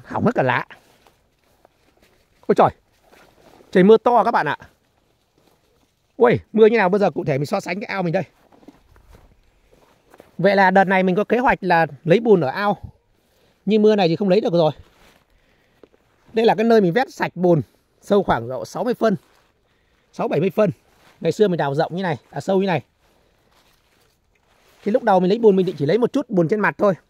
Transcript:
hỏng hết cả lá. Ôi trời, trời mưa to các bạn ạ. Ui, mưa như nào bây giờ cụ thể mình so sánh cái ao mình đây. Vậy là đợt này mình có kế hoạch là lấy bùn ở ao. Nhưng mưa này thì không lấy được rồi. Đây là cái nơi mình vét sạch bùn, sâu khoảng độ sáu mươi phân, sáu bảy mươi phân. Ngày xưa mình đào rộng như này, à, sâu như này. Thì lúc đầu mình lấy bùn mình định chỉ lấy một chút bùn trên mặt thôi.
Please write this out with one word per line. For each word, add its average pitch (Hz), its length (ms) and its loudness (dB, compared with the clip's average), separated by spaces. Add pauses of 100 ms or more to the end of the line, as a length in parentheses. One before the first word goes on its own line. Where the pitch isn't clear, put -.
hỏng - 220 -6
hết 214 100 4
cả 156 80 0
lá. 127 220 -2 (1800)
Ôi 208 100 0
trời, 175 140 4 (1000)
trời 180 120 4
mưa 220 140 8
to 240 260 0
các 226 80 -2
bạn 180 140 -2
ạ. 143 120 -4 (1600)
Ui, 226 220 2 (140)
mưa 220 120 4
như 226 120 2
nào 190 120 0
bây 196 100 -2
giờ 190 120 0
cụ 175 120 -10
thể 143 140 -4
mình 143 80 -4
so 196 140 -6
sánh 185 200 -10
cái - 80 -12
ao 196 160 -6
mình 165 100 -4
đây. 185 100 -4 (2250)
Vậy 196 180 0
là 190 160 4
đợt 196 120 4
này 190 200 2
mình 185 120 0
có 202 80 -2
kế 214 160 -2
hoạch 247 220 0
là 170 240 2 (180)
lấy 151 160 2
bùn 220 220 4
ở 135 60 -2
ao. 190 300 -4 (880)
Nhưng 214 160 2
mưa 214 140 4
này 196 120 0
thì 165 80 0
không 202 140 -4
lấy 196 120 2
được 220 120 -4
rồi. 160 180 2 (1600)
Đây 226 120 -2
là 185 100 2
cái 214 80 -4
nơi 226 180 4
mình 170 120 0
vét 247 200 -4
sạch 185 220 -8
bùn, 175 260 2 (400)
sâu 196 220 -2
khoảng 123 240 -4
độ 127 180 -10
sáu - 180 -10
mươi 240 100 -4
phân, 220 220 0 (1000)
sáu 190 140 -6
bảy 226 120 -2
mươi 190 100 -2
phân. 214 220 0 (500)
Ngày 160 100 -2
xưa 208 160 2
mình 175 100 -2
đào 143 180 -4
rộng 156 200 -4
như 190 80 -6
này, 160 140 -4 (120)
à, 151 120 -10
sâu 190 200 -2
như 196 60 -4
này. 160 160 -2 (2000)
Thì 202 80 -4
lúc 247 120 -2
đầu 196 160 2
mình 180 100 0
lấy 220 100 0
bùn 214 160 4
mình 190 100 0
định 180 140 -6
chỉ 143 60 -2
lấy 170 120 0
một 240 160 -2
chút - 160 -4
bùn 175 180 0
trên 214 120 -4
mặt 175 180 -2
thôi. 196 160 0 (160)